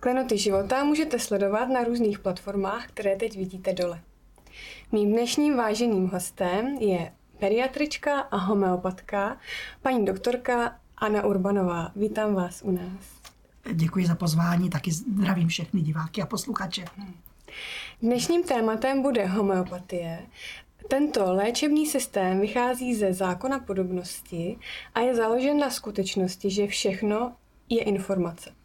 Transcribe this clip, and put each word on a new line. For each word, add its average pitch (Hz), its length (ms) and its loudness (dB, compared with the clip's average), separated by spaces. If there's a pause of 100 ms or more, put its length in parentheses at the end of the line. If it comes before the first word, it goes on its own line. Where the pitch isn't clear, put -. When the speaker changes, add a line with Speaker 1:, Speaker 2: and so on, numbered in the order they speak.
Speaker 1:
Klenoty 247 380 2
života 202 460 2
můžete 302 340 2
sledovat 208 480 0
na 254 180 2
různých 233 340 0
platformách, 196 680 -4
které 196 300 -2
teď 220 200 -4
vidíte 190 360 -4
dole. 175 280 -2 (920)
Mým 208 200 4
dnešním 240 440 2
váženým 220 520 2
hostem 185 580 -2
je 208 460 0 (260)
pediatrička 262 800 0
a - 160 -4
homeopatka, 190 1000 0 (460)
paní 254 220 2
doktorka 240 720 -2 (220)
Anna 208 260 0
Urbanová. 190 720 2
Vítám 214 380 0
vás 180 280 -2
u 202 80 -4
nás. 180 320 -4 (680)
Speaker 2:
Děkuji 170 340 2
za 170 80 4
pozvání, 170 560 2
taky 170 220 -2
zdravím 185 560 2
všechny 170 320 -2
diváky 160 420 -2
a - 40 -2
posluchače. 196 580 -6 (1160)
Speaker 1:
Dnešním 247 400 2
tématem 262 600 2
bude 240 240 2
homeopatie. 180 920 -2 (680)
Tento 262 460 4
léčebný 285 520 2
systém 196 540 0
vychází 247 540 0
ze 202 180 2
zákona 190 460 -2
podobnosti 185 1000 -4 (360)
a 226 60 2
je 247 140 2
založen 240 440 2
na 285 120 2
skutečnosti, 196 800 -2
že 202 160 0
všechno 208 680 0 (360)
je 226 140 2
informace. 185 680 -2 (140)